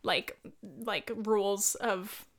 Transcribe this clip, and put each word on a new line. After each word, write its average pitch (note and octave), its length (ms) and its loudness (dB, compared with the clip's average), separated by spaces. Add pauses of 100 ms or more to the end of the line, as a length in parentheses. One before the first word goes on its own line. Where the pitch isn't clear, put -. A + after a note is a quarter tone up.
like, - 360 0 (460)
like, G#3+ 300 -2
rules G#3 600 2
of G3 500 -2 (120)